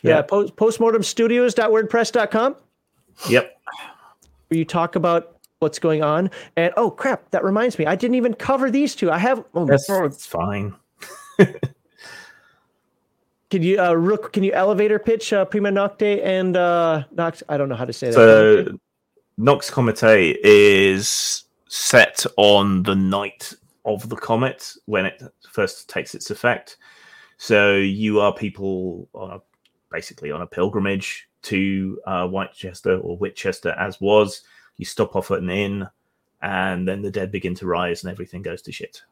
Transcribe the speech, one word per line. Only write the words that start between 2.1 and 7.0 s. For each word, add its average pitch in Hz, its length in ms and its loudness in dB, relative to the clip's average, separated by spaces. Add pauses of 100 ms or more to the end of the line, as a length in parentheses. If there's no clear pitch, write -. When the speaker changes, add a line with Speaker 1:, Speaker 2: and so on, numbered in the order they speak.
Speaker 1:
dot 214 200 0
com. 247 240 0 (760)
Speaker 2:
Yep. - 300 0 (880)
Speaker 1:
Where 165 100 -2
you 165 80 0
talk 170 300 -4
about 170 380 -2 (260)
what's 156 200 -4
going 156 240 0
on. 160 260 0 (260)
And, 165 220 0
oh, - 140 0
crap, - 400 -6